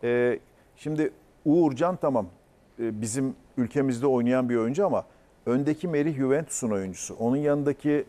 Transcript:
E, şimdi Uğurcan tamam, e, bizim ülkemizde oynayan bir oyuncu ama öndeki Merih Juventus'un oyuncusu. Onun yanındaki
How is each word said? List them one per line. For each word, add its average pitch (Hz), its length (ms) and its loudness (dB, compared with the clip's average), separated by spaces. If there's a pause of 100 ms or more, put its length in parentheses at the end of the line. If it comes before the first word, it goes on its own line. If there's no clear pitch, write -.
E, 120 360 2 (380)
şimdi 151 340 -2 (340)
Uğurcan 160 520 4
tamam, 127 300 0 (520)
e, 113 220 -4
bizim 123 340 -4 (220)
ülkemizde 127 500 0
oynayan 127 420 2
bir 120 80 0
oyuncu 131 300 0
ama 113 180 0 (420)
öndeki 143 420 0
Merih 151 280 0
Juventus'un 135 540 -2
oyuncusu. 95 440 -6
Onun 120 220 0
yanındaki 147 720 0